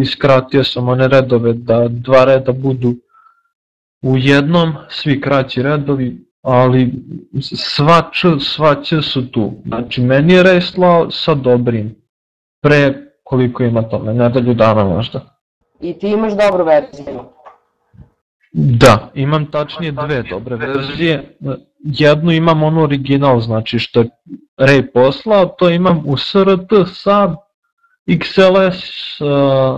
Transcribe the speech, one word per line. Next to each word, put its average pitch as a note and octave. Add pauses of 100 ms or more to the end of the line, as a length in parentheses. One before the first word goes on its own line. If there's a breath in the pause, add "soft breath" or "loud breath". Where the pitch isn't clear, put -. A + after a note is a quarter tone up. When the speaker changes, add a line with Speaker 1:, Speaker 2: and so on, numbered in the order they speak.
Speaker 1:
i C3+
skratio C3
sam B2
one B2+
redove A#2+
da A#2
dva B2+
reda C3+
budu B2+ (1080 soft breath)
u C3
jednom, C#3+ (140)
svi C#3+
kraći C3+
redovi, C#3 (160)
ali B2+ (480)
s-, -
sva D#3+
Č, - (120)
sva D3
Ć -
su B2
tu, G#2+ (140)
znači A#2+
meni C#3
je F3+
Ray F3+
slao F3
sa -
dobrim, A#2+ (680)
pre C#3+ (300)
koliko B2+
ima A#2
tome, G#2+
nedelju A#2+
dana A2
možda. G2 (600)
Speaker 2:
I E3+
ti G3+
imaš G#3+
dobru G3
verziju? C#3+ (1300)
Speaker 1:
Da, B2
imam D3
tačnije D3+
dve D3
dobre A2+
verzije. C#3 (400)
Jednu D3+
imam D#3+
onu D#3
original, C#3
znači A2+
što -
je A#2 (500)
Ray C3+
poslao, F3+
to F3+
imam E3+
u C#3
S -
R F#3+ (100)
T, A3 (180)
sab, G3+ (720)
X F3
L F#3+
S, F#3 (400)
e, D3+ (540)